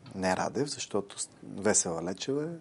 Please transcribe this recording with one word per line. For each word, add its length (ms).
Не 220
Радев, 320
защото 480
Весела 460
Лечева 420
е 40